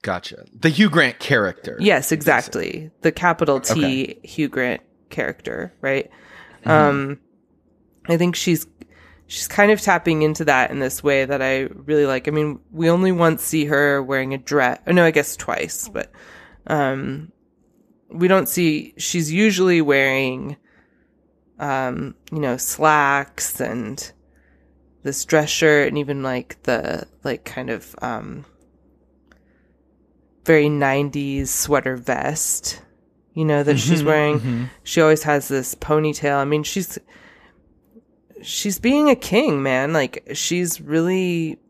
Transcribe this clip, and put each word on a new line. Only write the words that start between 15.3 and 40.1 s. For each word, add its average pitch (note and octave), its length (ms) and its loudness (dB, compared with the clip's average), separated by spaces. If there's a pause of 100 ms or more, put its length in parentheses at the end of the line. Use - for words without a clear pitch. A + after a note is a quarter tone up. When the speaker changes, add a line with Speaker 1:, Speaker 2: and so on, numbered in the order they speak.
Speaker 2:
twice, - 520 -6
but, - 220 -8 (560)
um, C#3 680 -4 (760)
we E3+ 180 0
don't F#3 200 4
see, D#3+ 500 0
she's D#3+ 340 -4
usually F#3 480 4
wearing, C3+ 800 0 (1000)
um, C3 560 -4 (160)
you D#3 100 -6
know, B2+ 180 -2
slacks C#3+ 1000 0
and - 540 -8 (920)
this C#3 220 -6
dress D3+ 240 2
shirt D3+ 400 4
and C#3+ 80 -4
even, C#3 260 -4
like, B2+ 420 -8
the, - 420 -4 (160)
like, C3+ 240 -6
kind C3 240 -10
of, - 320 -10
um, A2+ 420 -10 (2000)
very D3+ 240 6
nineties C#3 840 -2
sweater C3+ 440 0
vest, - 840 -4 (540)
you D#3 100 -2
know, D3 180 2
that C#3+ 160 2
she's D#3 220 2
Speaker 1:
Mm-hmm, D3 80 0
Speaker 2:
wearing. D3+ 320 2
Speaker 1:
mm-hmm. A#2+ 240 -4 (180)
Speaker 2:
She - 180 -2
always D#3 240 6
has D3 240 0
this C3+ 260 -4
ponytail. D3+ 600 -2
I C#3 80 0
mean, D3+ 180 0
she's, - 360 -6 (1400)
she's - 360 -6
being D4 300 2
a A#3+ 80 6
king, G3+ 460 0
man. C3+ 300 0
Like, C#3+ 420 -2